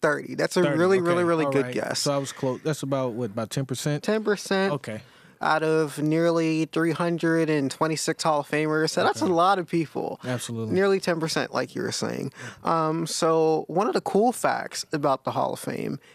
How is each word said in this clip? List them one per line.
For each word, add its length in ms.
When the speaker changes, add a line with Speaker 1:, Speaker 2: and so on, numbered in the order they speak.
Speaker 1:
thirty. 320
That's 200
a 60
Speaker 2:
Thirty, 160
Speaker 1:
really, 220
Speaker 2:
okay. 80
Speaker 1:
really, 160
really 220
Speaker 2:
All 60
Speaker 1:
good 140
Speaker 2:
right. 80
Speaker 1:
guess. 280
Speaker 2:
So 120
I 60
was 120
close. 320
That's 200
about, 300
what, 180
about 180
ten 160
percent? 380
Speaker 1:
Ten 200
percent 500
Speaker 2:
Okay. 280
Speaker 1:
out 220
of 380
nearly 640
three 260
hundred 580
and 200
twenty-six 540
Hall 160
of 80
Famers. 440
So 120
that's 180
a 40
Speaker 2:
Okay. 80
Speaker 1:
lot 260
of 80
people. 560
Speaker 2:
Absolutely. 500
Speaker 1:
Nearly 260
ten 200
percent, 340
like 220
you 60
were 100
saying. 400
Um, 420
so 600
one 200
of 60
the 80
cool 300
facts 640
about 300
the 80
Hall 220
of 60
Fame 400